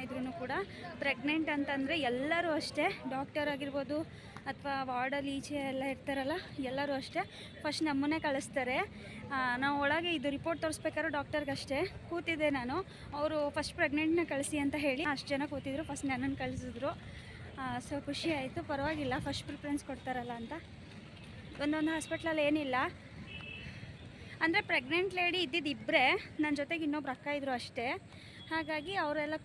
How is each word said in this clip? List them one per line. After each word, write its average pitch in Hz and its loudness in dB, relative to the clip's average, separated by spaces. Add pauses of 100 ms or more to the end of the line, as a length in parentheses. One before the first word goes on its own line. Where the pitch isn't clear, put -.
ಇದ್ರೂ 254 -4 (100)
ಕೂಡ, 254 -2 (480)
ಪ್ರೆಗ್ನೆಂಟ್ 285 2
ಅಂತಂದ್ರೆ 285 0
ಎಲ್ಲರೂ 294 2
ಅಷ್ಟೇ, 302 0 (240)
ಡಾಕ್ಟರ್ 285 -2
ಆಗಿರ್ಬೋದು 277 -2 (520)
ಅಥವಾ 277 -4
ವಾರ್ಡಲ್ಲಿ 262 0
ಈಚೆ 285 -4
ಎಲ್ಲ 269 0
ಇರ್ತಾರಲ್ಲ, 269 0 (340)
ಎಲ್ಲರೂ 285 0
ಅಷ್ಟೇ 269 -2 (420)
ಫಸ್ಟ್ 302 0
ನಮ್ಮನ್ನೇ 294 4
ಕಳಿಸ್ತಾರೆ. 269 0 (580)
ಆ, 269 2 (240)
ನಾವು 285 4
ಒಳಗೆ 320 4
ಇದು 269 0
ರಿಪೋರ್ಟ್ 311 -2
ತೋರಿಸ್ಬೇಕಾದ್ರೂ 311 0
ಡಾಕ್ಟರ್ಗಷ್ಟೇ 277 0 (300)
ಕೂತಿದ್ದೆ 330 2
ನಾನು, 269 2 (400)
ಅವರು 311 2 (120)
"ಫಸ್ಟ್ 294 -2
ಪ್ರೆಗ್ನೆಂಟ್ನ 320 6
ಕಳಿಸಿ" 285 0
ಅಂತ 285 4 (100)
ಹೇಳಿ 277 4
ಅಷ್ಟು - -4
ಜನ 277 2
ಕೂತಿದ್ರು, 277 -2
ಫಸ್ಟ್ 285 -4
ನನ್ನನ್ನು 269 0
ಕಳಿಸಿದ್ರು. 254 -2 (680)
ಆ, 247 -2 (100)
so 294 -4 (140)
ಖುಷಿ 285 0
ಆಯ್ತು, 262 -2 (120)
ಪರವಾಗಿಲ್ಲ 285 0 (120)
ಫಸ್ಟ್ - -4
ಪ್ರಿಫರೆನ್ಸ್ 285 -2
ಕೊಡ್ತಾರಲ್ಲ 247 -4 (100)
ಅಂತ. 226 -8 (1080)
ಒಂದೊಂದು 311 4
ಹಾಸ್ಪಿಟ್ಲಲ್ಲಿ 320 2
ಏನಿಲ್ಲ, 294 4 (1700)
ಅಂದ್ರೆ 359 6 (100)
ಪ್ರೆಗ್ನೆಂಟ್ 330 4
ಲೇಡಿ 359 4
ಇದ್ದಿದ್ದು 302 0
ಇಬ್ಬರೇ, 285 6 (340)
ನನ್ನ 302 4
ಜೊತೆಗೆ 320 -2
ಇನ್ನೊಬ್ರು 285 0
ಅಕ್ಕ - -8 (120)
ಇದ್ರು 269 -2
ಅಷ್ಟೇ. 240 -2 (640)
ಹಾಗಾಗಿ 311 -2
ಅವರೆಲ್ಲ 302 2